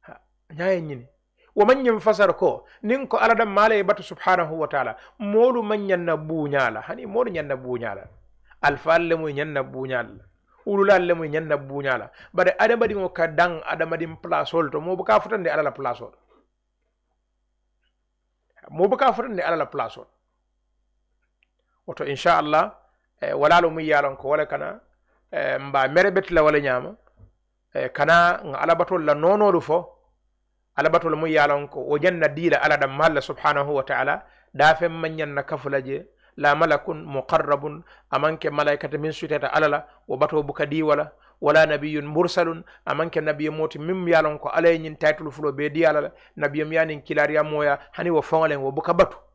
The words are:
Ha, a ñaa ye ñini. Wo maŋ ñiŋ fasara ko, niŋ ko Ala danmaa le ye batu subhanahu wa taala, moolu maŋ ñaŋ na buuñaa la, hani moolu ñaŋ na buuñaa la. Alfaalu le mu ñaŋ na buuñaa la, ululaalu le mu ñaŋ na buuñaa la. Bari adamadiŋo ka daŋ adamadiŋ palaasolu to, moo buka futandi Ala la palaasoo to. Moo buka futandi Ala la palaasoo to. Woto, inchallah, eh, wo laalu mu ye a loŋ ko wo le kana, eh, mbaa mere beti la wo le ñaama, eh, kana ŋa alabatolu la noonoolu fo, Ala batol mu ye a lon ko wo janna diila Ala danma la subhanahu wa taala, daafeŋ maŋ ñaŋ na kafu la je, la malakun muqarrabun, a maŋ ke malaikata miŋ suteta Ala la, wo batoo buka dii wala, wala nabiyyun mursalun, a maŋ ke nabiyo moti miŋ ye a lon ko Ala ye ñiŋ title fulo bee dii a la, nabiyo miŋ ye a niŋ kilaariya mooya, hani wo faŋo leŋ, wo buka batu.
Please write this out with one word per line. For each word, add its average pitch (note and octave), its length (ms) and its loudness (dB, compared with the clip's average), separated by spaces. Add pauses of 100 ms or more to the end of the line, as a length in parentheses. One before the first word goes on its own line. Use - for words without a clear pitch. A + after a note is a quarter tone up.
Ha, - 200 -20 (280)
a - 40 -20
ñaa E3+ 160 -4
ye F#3 120 0
ñini. C#3 260 -12 (480)
Wo G#3 100 4
maŋ B3+ 180 6
ñiŋ A3+ 160 2
fasara G#3 340 2
ko, - 320 0 (180)
niŋ B3+ 240 -2
ko - 100 -4
Ala A3+ 180 4
danmaa G#3 340 2
le A3+ 80 2
ye G3 60 2
batu F#3+ 200 0
subhanahu E3+ 560 0
wa D3+ 80 -2
taala, B2+ 300 -4 (220)
moolu A3+ 440 2
maŋ G#3 240 -2
ñaŋ F3+ 160 0
na E3 140 0
buuñaa D3 520 0
la, G#2+ 120 -8
hani B3 240 -12
moolu A3 260 -2
ñaŋ D#3 160 -6
na C#3 80 -2
buuñaa B2 400 -8
la. F#2+ 80 -16 (580)
Alfaalu D#3+ 460 2
le E3 80 2
mu D#3+ 160 -4
ñaŋ D3 220 -4
na C#3 100 -2
buuñaa C3 400 -6
la, G#2 200 -16 (420)
ululaalu G3 400 4
le F3 80 2
mu E3 120 -4
ñaŋ D#3 220 -4
na D3 100 0
buuñaa C#3 400 -4
la. G2+ 140 -10 (220)
Bari F#3 260 2
adamadiŋo G#3+ 500 0
ka E3 180 -2
daŋ D#3+ 380 0
adamadiŋ D#3+ 560 -6
palaasolu D#3+ 480 -2
to, D3+ 120 -4
moo F3+ 160 -4
buka G#3 240 2
futandi G3 280 -4
Ala D3+ 140 -2
la C#3+ 80 -2
palaasoo A#2+ 400 -8
to. - 60 -20 (2500)
Moo D#3 180 0
buka B3 260 2
futandi A3+ 280 -6
Ala D#3+ 140 0
la D3+ 100 -2
palaasoo B2+ 380 -8
to. - 80 -20 (1800)
Woto, - 160 -8
inchallah, D#3 720 2 (460)
eh, C#3+ 120 -4
wo C#3+ 140 2
laalu E3+ 240 6
mu D#3+ 80 -8
ye D#3 140 0
a C#3+ 80 4
loŋ C3+ 160 -2
ko C3+ 100 -10
wo C#3+ 80 2
le D3+ 100 0
kana, D3 360 -8 (500)
eh, C3+ 280 -4
mbaa C#3 280 0
mere F3+ 240 4
beti F#3+ 220 -2
la D#3+ 100 4
wo D3+ 80 6
le D3+ 100 2
ñaama, C#3 340 -4 (800)
eh, C3+ 200 -4
kana E3+ 500 4
ŋa C#3 160 -8
alabatolu E3 460 0
la D3+ 80 4
noonoolu F3+ 480 4
fo, E3+ 340 -2 (800)
Ala D3+ 140 2
batol E3 260 2
mu D#3+ 120 -4
ye D#3 120 2
a C#3+ 80 6
lon C#3+ 200 0
ko - 120 -12
wo C#3 180 -2
janna E3 300 2
diila D3 320 2
Ala D3+ 180 2
danma C#3+ 320 2
la D3 120 -2
subhanahu C#3+ 540 -2
wa C3+ 80 -2
taala, C3+ 400 -2 (300)
daafeŋ D#3+ 380 4
maŋ D#3+ 240 -6
ñaŋ D3+ 180 -6
na C#3 100 -4
kafu C#3+ 260 -8
la C#3 120 -2
je, C#3 240 -10 (300)
la D3 200 2
malakun D#3 520 0
muqarrabun, D3 760 -2 (280)
a C3+ 80 0
maŋ D#3 180 0
ke D#3 140 -4
malaikata D3 460 -2
miŋ D#3 140 -4
suteta D3 360 -4
Ala D#3 200 2
la, C#3+ 200 -2 (200)
wo C3+ 100 -6
batoo D3+ 260 0
buka C#3+ 220 -4
dii D3 180 -4
wala, D3+ 280 0 (280)
wala D#3 260 6
nabiyyun D3+ 400 -4
mursalun, E3 580 0 (220)
a C#3 80 -2
maŋ D#3 160 -2
ke E3 120 -2
nabiyo D3+ 300 -2
moti D#3 280 -6
miŋ F3 280 -6
ye E3+ 80 4
a D#3+ 60 6
lon D3+ 160 0
ko C#3+ 120 -8
Ala E3 200 4
ye E3 100 4
ñiŋ D#3 200 -12
title D3+ 320 0
fulo D3 220 -4
bee D3 160 -4
dii D#3 160 0
a D#3 80 4
la, D3 180 -2 (240)
nabiyo D3 300 -2
miŋ D#3 80 -10
ye E3 60 0
a D#3+ 60 2
niŋ D3+ 180 -10
kilaariya D3+ 400 0
mooya, D3 360 0 (120)
hani E3+ 180 -4
wo D#3+ 120 2
faŋo D#3+ 260 0
leŋ, D3 120 -2
wo C3+ 120 -4
buka D#3+ 220 -2
batu. F3 240 2 (180)